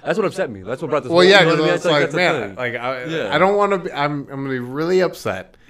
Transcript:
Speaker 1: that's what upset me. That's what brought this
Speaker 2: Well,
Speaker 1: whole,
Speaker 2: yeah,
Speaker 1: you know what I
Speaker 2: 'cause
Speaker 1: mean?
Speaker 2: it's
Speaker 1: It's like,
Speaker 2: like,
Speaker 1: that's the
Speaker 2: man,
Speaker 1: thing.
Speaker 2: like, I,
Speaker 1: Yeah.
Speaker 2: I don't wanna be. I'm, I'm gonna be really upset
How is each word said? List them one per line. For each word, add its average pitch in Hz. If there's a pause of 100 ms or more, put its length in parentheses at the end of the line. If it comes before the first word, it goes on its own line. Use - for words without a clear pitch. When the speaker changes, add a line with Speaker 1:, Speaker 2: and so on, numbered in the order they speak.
Speaker 1:
that's 165
what 208
upset 175
me. 98
That's 120
what 160
brought 143
this 127
Speaker 2:
Well, 165
Speaker 1:
whole, -
Speaker 2:
yeah, 190
Speaker 1:
you 165
know 160
what 160
I -
Speaker 2:
'cause 156
Speaker 1:
mean? -
Speaker 2:
it's -
Speaker 1:
It's -
like, 170
Speaker 2:
like, 147
Speaker 1:
that's -
the 160
Speaker 2:
man, 143
Speaker 1:
thing. -
Speaker 2:
like, 120
I, 123
Speaker 1:
Yeah. 143
Speaker 2:
I -
don't 190
wanna 202
be. 165
I'm, 147
I'm 113
gonna 135
be 131
really 151
upset 110 (140)